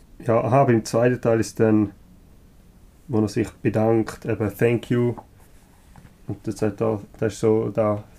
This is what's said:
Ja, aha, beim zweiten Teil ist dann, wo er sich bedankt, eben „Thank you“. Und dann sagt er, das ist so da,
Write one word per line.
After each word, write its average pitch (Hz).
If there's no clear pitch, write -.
Ja, 117
aha, 120
beim 117
zweiten 123
Teil 113
ist -
dann, 107
wo 113
er 107
sich 107
bedankt, 113
eben 107
„Thank 117
you“. 120
Und -
dann 110
sagt 107
er, 110
das 110
ist -
so 113
da, 107